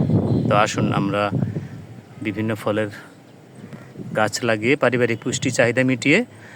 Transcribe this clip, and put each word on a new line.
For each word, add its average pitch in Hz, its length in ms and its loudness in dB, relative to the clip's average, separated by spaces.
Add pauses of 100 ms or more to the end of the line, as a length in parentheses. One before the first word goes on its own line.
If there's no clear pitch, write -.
(500)
তো 107 60 4
আসুন 110 380 2
আমরা 101 380 0 (920)
বিভিন্ন 110 340 -4
ফলের 107 320 -2 (1300)
গাছ 110 280 0
লাগিয়ে 113 320 2
পারিবারিক 120 440 2
পুষ্টি 127 320 -4
চাহিদা 120 320 2
মিটিয়ে, 135 420 2 (300)